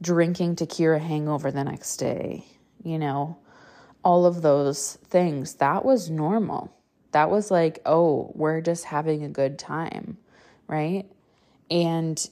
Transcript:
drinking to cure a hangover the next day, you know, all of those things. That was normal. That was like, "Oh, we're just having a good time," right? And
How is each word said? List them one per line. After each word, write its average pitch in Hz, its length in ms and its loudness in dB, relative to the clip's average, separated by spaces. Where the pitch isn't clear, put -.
drinking 170 560 2
to 160 100 -4
cure 160 280 2
a 151 40 2
hangover 151 520 -2
the 139 140 -2
next - 320 -8
day, - 480 -6
you 160 160 -6
know, 147 400 -4
all 180 220 6
of 175 160 2
those 143 640 2
things. 156 500 0
That 147 300 0
was 226 260 2
normal. 165 640 -2
That 156 180 4
was 202 200 0
like, 165 340 2
"Oh, 156 500 2
we're 156 260 0
just 170 240 -4
having 151 400 -4
a 143 40 -8
good 139 300 -2
time," - 600 -10
right? 165 440 -4
And 165 600 0